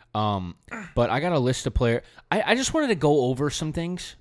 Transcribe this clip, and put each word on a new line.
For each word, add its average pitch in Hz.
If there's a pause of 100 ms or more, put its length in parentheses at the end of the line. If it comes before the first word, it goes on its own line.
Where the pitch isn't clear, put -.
(140)
Um, 101 (180)
<clears throat> 208
but 120
I 123
got 175
a 160
list 127
of 123
player. 120 (280)
I, 214
I 208
just 262
wanted 311
to 220
go 147
over 131
some 156
things 170